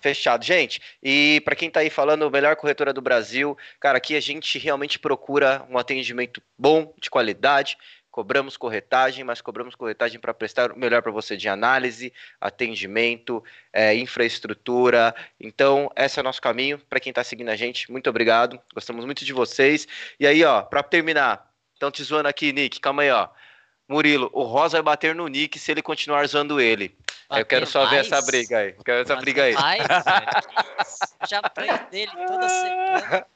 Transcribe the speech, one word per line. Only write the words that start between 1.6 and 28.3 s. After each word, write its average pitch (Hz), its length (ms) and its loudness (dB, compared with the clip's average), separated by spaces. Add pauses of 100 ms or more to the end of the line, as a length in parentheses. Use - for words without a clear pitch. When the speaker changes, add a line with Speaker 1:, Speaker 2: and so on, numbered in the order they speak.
Speaker 1:
tá 160 100 2
aí 156 100 0
falando, 151 400 2
melhor 143 260 2
corretora 143 360 -2
do 135 80 -6
Brasil, 127 560 -2 (220)
cara, 135 200 2
aqui 151 180 -4
a 147 40 0
gente 143 380 -6
realmente 143 400 -4
procura 135 720 0
um 127 80 -2
atendimento 123 640 -6 (160)
bom, 151 420 4
de - 80 -10
qualidade, 135 680 0 (320)
cobramos 131 460 -2
corretagem, 127 640 0
mas 120 180 -8
cobramos 110 360 -12
corretagem 117 420 -4
pra 113 160 -6
prestar 117 380 -2
o - 60 -16
melhor 120 220 2
pra 117 120 -6
você 107 240 -6
de 98 120 -4
análise, 120 640 -2 (280)
atendimento, 113 1000 -4 (300)
é, 107 220 4
infraestrutura. 120 1200 2 (240)
Então, 139 560 2
esse 135 240 0
é 143 40 -2
o - 20 -2
nosso 127 180 -4
caminho. 131 360 -2 (120)
Pra - 80 0
quem 131 140 -8
tá 123 100 -2
seguindo 120 280 -8
a 107 60 -2
gente, 120 340 -6
muito 127 200 -4
obrigado. 117 500 2 (140)
Gostamos 117 300 -10
muito 139 200 -10
de 135 80 -8
vocês. 135 540 2 (320)
E 143 80 2
aí, 151 180 6
ó, 131 180 4
pra 139 200 -2
terminar, 151 680 0 (300)
tão 143 120 -2
te 143 120 -12
zoando 147 260 0
aqui, 143 240 -2
Nick, 135 280 -2
calma 143 220 0
aí, 143 100 4
ó. 104 160 2 (600)
Murilo, 147 440 2
o 139 120 -2
Ross 120 260 2
vai 160 120 2
bater 156 340 0
no 170 100 -6
Nick 143 320 -6
se - 140 -4
ele 151 100 -2
continuar 147 420 0
zoando 147 360 0
ele. 110 360 2 (120)
Eu - 300 -8
Speaker 2:
Bater 113 60 0
Speaker 1:
quero 127 220 0
só 139 200 2
ver 127 100 4
Speaker 2:
mais? 135 100 2
Speaker 1:
essa 139 180 0
briga 120 340 0